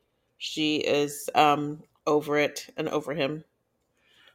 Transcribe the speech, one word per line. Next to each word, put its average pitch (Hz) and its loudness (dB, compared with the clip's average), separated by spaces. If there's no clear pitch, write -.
she 156 -2
is, 143 -2
um, 147 2
over 151 2
it - -2
and 156 -4
over 147 -4
him. 151 -4